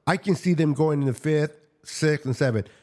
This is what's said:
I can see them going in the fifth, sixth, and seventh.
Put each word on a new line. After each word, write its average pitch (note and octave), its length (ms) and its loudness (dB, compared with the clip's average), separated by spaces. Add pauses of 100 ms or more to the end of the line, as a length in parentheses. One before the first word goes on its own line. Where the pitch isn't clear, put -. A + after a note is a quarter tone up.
I F3 100 2
can F#3+ 200 0
see F3+ 180 2
them D3+ 200 2
going D3+ 260 0
in C#3 60 0
the B2+ 80 -2
fifth, D3+ 440 -2 (260)
sixth, D3+ 400 -2
and C3 120 -2
seventh. A2+ 320 0 (140)